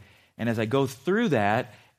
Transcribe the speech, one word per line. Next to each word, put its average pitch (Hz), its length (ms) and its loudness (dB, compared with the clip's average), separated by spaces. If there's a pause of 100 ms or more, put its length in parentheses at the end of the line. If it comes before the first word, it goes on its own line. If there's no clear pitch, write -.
(380)
And 113 100 -4
as 113 100 -2
I 113 60 0
go 135 220 0
through 196 440 -2
that, 110 440 0 (240)